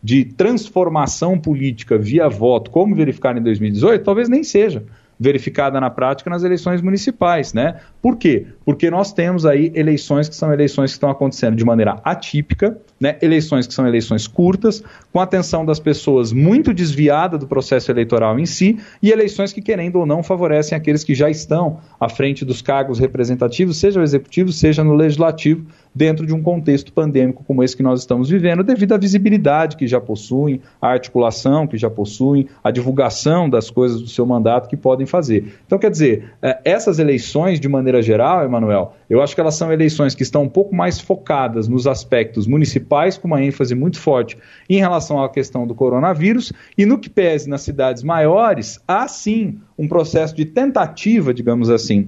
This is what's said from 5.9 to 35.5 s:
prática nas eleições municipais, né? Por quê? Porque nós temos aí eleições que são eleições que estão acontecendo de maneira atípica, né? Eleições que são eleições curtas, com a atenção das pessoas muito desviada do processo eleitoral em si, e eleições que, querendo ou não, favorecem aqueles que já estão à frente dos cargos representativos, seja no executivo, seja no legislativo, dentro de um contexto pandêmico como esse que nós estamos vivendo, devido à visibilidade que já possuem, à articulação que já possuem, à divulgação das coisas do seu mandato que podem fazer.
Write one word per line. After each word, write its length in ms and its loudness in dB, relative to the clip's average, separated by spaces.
prática 400 -4
nas 100 -4
eleições 400 -2
municipais, 720 -2
né? 220 -2
Por 160 0
quê? 300 0
Porque 240 0
nós 240 -2
temos 320 0
aí 300 4
eleições 520 0
que 80 -14
são 160 -2
eleições 380 2
que 60 -10
estão 160 0
acontecendo 440 0
de 80 0
maneira 400 2
atípica, 720 -2
né? 220 -2
Eleições 460 2
que 80 -14
são 100 0
eleições 400 0
curtas, 580 0
com 60 2
a 40 2
atenção 400 -2
das 160 0
pessoas 540 0
muito 400 4
desviada 640 0
do 80 -8
processo 460 -2
eleitoral 480 0
em 80 -2
si, 320 0
e 120 4
eleições 420 0
que, 80 -12
querendo 360 -2
ou 100 0
não, 160 0
favorecem 520 0
aqueles 280 0
que 100 0
já 160 2
estão 480 -2
à 100 -2
frente 340 -2
dos 160 -4
cargos 380 -2
representativos, 800 -2
seja 220 2
no 40 4
executivo, 480 0
seja 320 2
no 120 4
legislativo, 720 2
dentro 320 0
de 80 -2
um 80 -2
contexto 520 0
pandêmico 500 0
como 180 0
esse 140 0
que 80 -2
nós 160 2
estamos 300 -2
vivendo, 340 0
devido 300 2
à 40 2
visibilidade 800 2
que 100 -4
já 140 0
possuem, 640 -4
à 60 0
articulação 800 0
que 100 -6
já 120 -2
possuem, 580 0
à 80 0
divulgação 800 0
das 200 0
coisas 320 0
do 60 -14
seu 180 -2
mandato 440 0
que 80 -6
podem 280 0
fazer. 600 -2